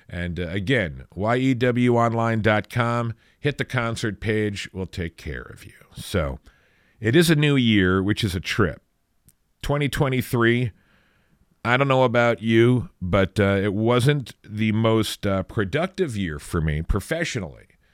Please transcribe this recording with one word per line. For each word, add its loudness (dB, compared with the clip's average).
And, -8
uh, -6
again, -4
Y 0
E 2
W 2
online 0
dot 2
com, -2
hit -4
the -4
concert -4
page. -2
We'll -8
take -8
care -12
of -20
you. -20
So -4
it 0
is 4
a 4
new 4
year, 4
which -2
is 0
a -4
trip. -2
Twenty -2
twenty-three, 2
I 2
don't 2
know 4
about 2
you, 4
but, 0
uh, 2
it -2
wasn't 0
the -2
most, 0
uh, 0
productive -4
year -4
for -4
me -2
professionally. -4